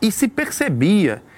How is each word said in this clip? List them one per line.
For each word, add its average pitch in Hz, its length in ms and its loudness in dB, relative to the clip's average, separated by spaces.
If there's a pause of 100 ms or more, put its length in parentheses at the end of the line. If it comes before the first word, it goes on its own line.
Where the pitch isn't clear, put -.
e 220 100 2
se - 160 0
percebia 180 920 0 (160)